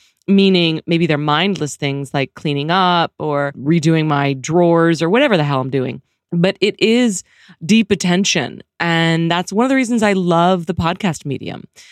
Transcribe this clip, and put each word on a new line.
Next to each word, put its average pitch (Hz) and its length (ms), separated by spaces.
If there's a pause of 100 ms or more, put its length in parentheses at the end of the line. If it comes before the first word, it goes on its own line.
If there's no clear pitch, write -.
(260)
meaning 185 600
maybe 170 200
they're 151 100
mindless 151 600
things 139 360
like 139 220
cleaning 147 360
up 180 480
or 143 380
redoing 160 500
my 143 280
drawers 165 680
or 165 80
whatever 233 280
the 151 80
hell 143 160
I'm 131 100
doing. 131 320 (300)
But 175 280
it 202 200
is 226 440 (400)
deep 220 260
attention. 180 720 (160)
And 165 520
that's 175 220
one 220 120
of 262 60
the 269 40
reasons 240 280
I 208 100
love 175 540
the 185 80
podcast 170 500
medium. - 400 (280)